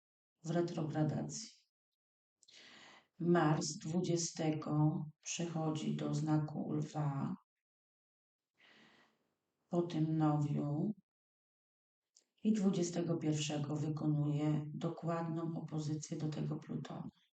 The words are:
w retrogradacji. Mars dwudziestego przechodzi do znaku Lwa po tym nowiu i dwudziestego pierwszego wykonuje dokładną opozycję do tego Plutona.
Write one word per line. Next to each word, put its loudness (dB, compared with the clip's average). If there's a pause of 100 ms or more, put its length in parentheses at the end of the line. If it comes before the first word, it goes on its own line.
(440)
w -4
retrogradacji. 0 (1700)
Mars 4
dwudziestego 0 (160)
przechodzi -2
do -2
znaku 0
Lwa -2 (2250)
po 4
tym 2
nowiu 2 (1500)
i 4
dwudziestego 2
pierwszego 0
wykonuje 2
dokładną -2
opozycję -4
do -2
tego -4
Plutona. -8 (260)